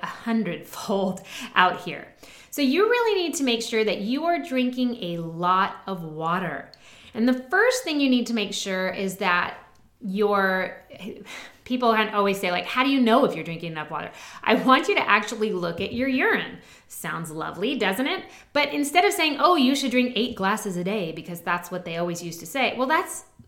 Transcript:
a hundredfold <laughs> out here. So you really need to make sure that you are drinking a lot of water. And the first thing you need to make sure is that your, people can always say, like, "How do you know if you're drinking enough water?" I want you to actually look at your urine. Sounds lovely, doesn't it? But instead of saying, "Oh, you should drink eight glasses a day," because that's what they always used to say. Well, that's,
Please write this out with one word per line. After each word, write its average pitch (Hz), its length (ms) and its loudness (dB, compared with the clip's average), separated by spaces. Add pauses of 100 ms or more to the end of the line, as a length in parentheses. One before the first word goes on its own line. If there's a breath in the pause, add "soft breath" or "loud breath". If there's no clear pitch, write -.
a - 40 -8
hundredfold 190 1160 -2 (160)
<laughs> - 160 -12
out 185 260 6
here. - 280 -10 (420 loud breath)
So - 100 -4
you 311 300 4
really 453 320 2
need 311 140 -2
to 277 80 -2
make 233 180 2
sure 220 220 0
that 202 160 0
you 254 240 -2
are 339 180 2
drinking 254 600 -2
a 170 160 -4
lot 175 580 0 (100)
of 185 160 -6
water. 160 680 -4 (420 loud breath)
And 226 120 2
the 254 220 2
first 494 360 4
thing 302 160 0
you 269 100 4
need 247 160 4
to 233 80 -4
make 202 180 0
sure 185 380 -2
is 190 280 -4
that 180 380 0 (440)
your, 196 800 0 (840 loud breath)
people 247 280 2
can 214 220 2
always 202 240 2
say, 185 140 -2
like, 180 140 -2
"How 254 180 0
do 277 60 4
you 277 100 4
know 247 240 6
if 180 100 0
you're 160 100 -8
drinking 165 280 -8
enough 156 180 -8
water?" 165 220 -8 (320 loud breath)
I 220 100 4
want 262 320 4
you 403 80 0
to 311 140 0
actually 214 440 0
look 175 280 -4
at 190 120 -4
your 247 140 -2
urine. 269 520 0 (280 loud breath)
Sounds 165 460 -8
lovely, 160 440 -4
doesn't 208 300 0
it? 381 180 -4 (280 loud breath)
But 285 200 0
instead 294 320 2
of 403 80 4
saying, 311 280 0
"Oh, 339 160 6
you 269 180 4
should 277 160 -2
drink 247 240 2
eight 240 220 -2
glasses 196 400 -2
a 175 80 -4
day," 190 260 -2
because 170 300 -10
that's 175 320 -4
what 180 120 -8
they 165 120 -6
always 170 260 -4
used 170 160 -10
to - 80 -14
say. 254 300 -2
Well, 254 100 0
that's, 320 380 -2 (240)